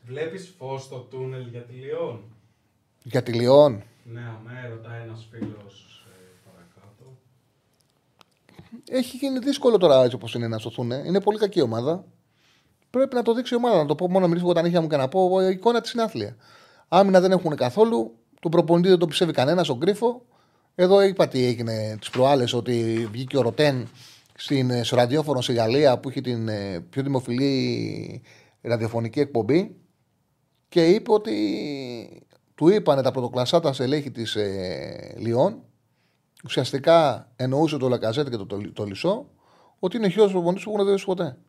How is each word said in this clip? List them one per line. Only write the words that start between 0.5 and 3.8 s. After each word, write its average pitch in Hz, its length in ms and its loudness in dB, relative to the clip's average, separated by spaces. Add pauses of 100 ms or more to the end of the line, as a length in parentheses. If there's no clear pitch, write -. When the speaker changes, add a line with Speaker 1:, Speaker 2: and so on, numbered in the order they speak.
Speaker 1:
φως 131 240 -10
στο 135 160 -18
τούνελ 131 500 -12
για 117 140 -16
τη 120 100 -20
Λιόν; 135 520 -10 (760)
Speaker 2:
Για 120 200 -4
τη 123 100 -6
Λιόν; 123 500 6 (220)